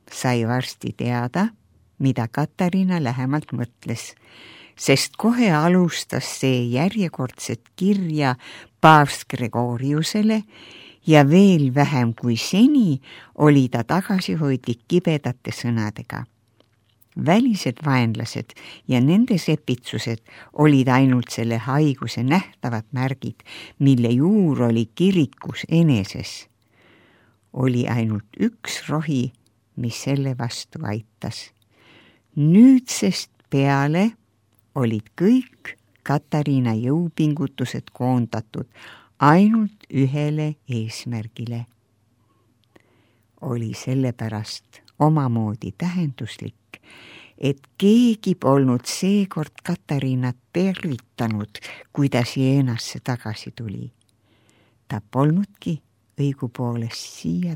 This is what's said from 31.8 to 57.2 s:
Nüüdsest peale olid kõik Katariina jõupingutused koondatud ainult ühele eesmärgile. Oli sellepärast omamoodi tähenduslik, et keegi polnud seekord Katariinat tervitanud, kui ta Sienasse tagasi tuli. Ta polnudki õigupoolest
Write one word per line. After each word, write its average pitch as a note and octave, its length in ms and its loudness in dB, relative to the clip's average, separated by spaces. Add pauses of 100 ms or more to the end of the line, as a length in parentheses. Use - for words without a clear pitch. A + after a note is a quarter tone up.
Nüüdsest G3+ 920 4 (180)
peale C#3+ 640 2 (640)
olid A2+ 400 -2
kõik - 580 0 (300)
Katariina C#3 760 0
jõupingutused C#3+ 1120 -4
koondatud B2 760 -4 (520)
ainult G3+ 760 4
ühele D3 600 -2 (140)
eesmärgile. A#2 960 -8 (1800)
Oli A#2+ 320 -6
sellepärast A#2+ 1080 -6 (180)
omamoodi A#2 800 0
tähenduslik, D#3 1040 -8 (560)
et - 300 -4 (100)
keegi G#3+ 580 2
polnud C3 500 2
seekord F#3+ 800 -2
Katariinat C3 760 -4 (160)
tervitanud, B2+ 1080 -4 (340)
kui C#3 160 0
ta A#2+ 160 0
Sienasse C3 720 -2
tagasi A#2 520 -8
tuli. A#2+ 400 -12 (960)
Ta A2 140 -8 (100)
polnudki D#3 680 -2 (360)
õigupoolest A#2+ 1040 -6